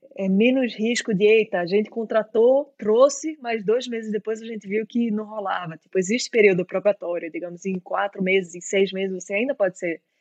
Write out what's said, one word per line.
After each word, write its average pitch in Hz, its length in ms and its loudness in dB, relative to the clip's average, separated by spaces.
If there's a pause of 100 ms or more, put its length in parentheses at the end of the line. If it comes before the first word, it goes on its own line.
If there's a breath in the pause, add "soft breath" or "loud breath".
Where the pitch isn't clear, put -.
(180)
é 196 100 -2
menos 233 480 2
risco 220 380 -2
de, 185 120 2
"Eita, 214 360 4
a 175 40 -2
gente 208 240 0
contratou, 226 880 2
trouxe, 277 640 2
mas 233 220 -6
dois 240 240 0
meses 226 240 -6
depois 220 300 -4
a 220 40 -16
gente 214 220 -12
viu 214 200 -2
que 233 240 -2
não 214 140 -4
rolava." 190 520 -6
Tipo, - 220 -8
existe 202 300 -2
período 190 360 4
probatório, 175 680 -4
digamos, 175 340 -12
em 190 140 -4
quatro 196 440 -4
meses, 185 320 0
em 175 60 -14
seis 196 300 0
meses, 190 320 -6
você 202 120 -8
ainda 254 200 -2
pode 190 240 -2
ser 165 220 -6 (200)